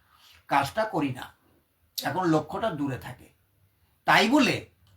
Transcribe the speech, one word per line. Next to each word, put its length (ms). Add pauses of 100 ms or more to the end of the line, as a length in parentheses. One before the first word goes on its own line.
(480)
কাজটা 360
করি 260
না, 240 (680)
এখন 220
লক্ষ্যটা 440
দূরে 280
থাকে। 320 (760)
তাই 240
বলে 400 (280)